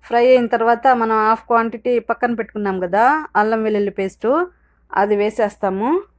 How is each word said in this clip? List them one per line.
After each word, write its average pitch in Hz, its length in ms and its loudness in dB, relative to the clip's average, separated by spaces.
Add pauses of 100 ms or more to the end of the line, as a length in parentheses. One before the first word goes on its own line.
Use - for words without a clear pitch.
ఫ్రై 240 260 0
అయిన 247 200 4
తర్వాత 226 400 0
మనం 233 280 2
హాఫ్ 220 280 0
క్వాంటిటీ 233 560 -2
పక్కన 233 340 -4
పెట్టుకున్నాం 202 460 -4
కదా 233 560 0
అల్లం 220 280 0
వెల్లుల్లి 208 280 -2
పేస్టు, 226 560 -2 (460)
అది 202 220 2
వేసేస్తాము. 208 880 -2 (160)